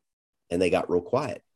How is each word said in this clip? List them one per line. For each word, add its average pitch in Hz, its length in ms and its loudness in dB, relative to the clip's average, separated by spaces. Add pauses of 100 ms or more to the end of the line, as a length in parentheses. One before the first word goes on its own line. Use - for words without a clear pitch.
(500)
And 87 120 0
they 90 80 4
got 87 200 0
real 87 120 2
quiet, 120 420 -4 (120)